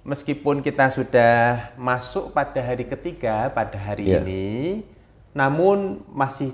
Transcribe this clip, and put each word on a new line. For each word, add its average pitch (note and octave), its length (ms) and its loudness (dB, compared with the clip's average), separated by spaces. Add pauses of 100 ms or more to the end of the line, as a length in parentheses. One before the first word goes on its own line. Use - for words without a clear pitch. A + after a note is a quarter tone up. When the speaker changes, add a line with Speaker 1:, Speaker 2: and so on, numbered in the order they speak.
Speaker 1:
meskipun C#3+ 580 -2
kita C#3 300 2
sudah A#2+ 460 4 (400)
masuk B2+ 560 -4
pada C#3+ 260 -2
hari B2 260 -2
ketiga B2 680 -4
pada G#2+ 280 -4
hari G2+ 300 -6
Speaker 2:
Iya. F#2+ 100 6
Speaker 1:
ini, F#2+ 280 -2 (840)
namun F#3+ 800 2
masih C3+ 440 -4